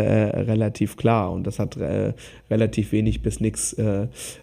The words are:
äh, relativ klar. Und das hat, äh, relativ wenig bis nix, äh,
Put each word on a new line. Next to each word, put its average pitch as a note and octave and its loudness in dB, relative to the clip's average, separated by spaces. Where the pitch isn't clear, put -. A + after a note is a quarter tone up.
äh, - -2
relativ G#2+ 0
klar. G#2+ 2
Und F#2 -4
das G2+ -4
hat, - -4
äh, G2+ -2
relativ A2 2
wenig A2 2
bis G#2+ -2
nix, - -2
äh, G#2 0